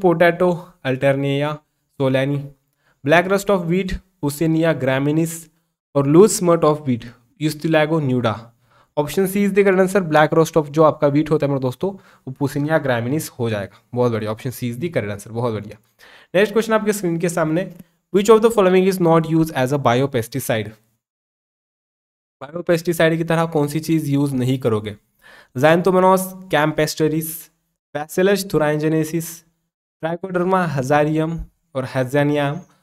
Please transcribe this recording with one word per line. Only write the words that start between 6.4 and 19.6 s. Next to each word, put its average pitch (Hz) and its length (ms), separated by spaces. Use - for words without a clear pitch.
of 151 220
wheat, 120 180
Ustilago 156 600
nuda। 123 320
Option 151 300
C 202 180
is 196 80
the 196 100
correct 190 180
answer। 190 200
Black 151 280
rust 160 180
of 147 120
जो 156 140
आपका 156 240
wheat 147 240
होता 147 140
है 139 60
मेरे 135 100
दोस्तों, 131 300
वो 135 60
Puccinia 147 520
graminis 123 440
हो 117 200
जाएगा। 101 320
बहुत 123 180
बढ़िया, 107 200
option 117 200
C 120 200
is 120 80
the 170 100
correct 110 240
answer। 101 180
बहुत 117 220
बढ़िया। 104 240
नेक्स्ट 208 180
क्वेश्चन 220 200
आपके 208 200
स्क्रीन 175 260
के 170 100
सामने, 165 340
which 202 160
of 220 120
the 226 80
following 185 380
is 185 140
not 165 260
used 160 240
as 131 220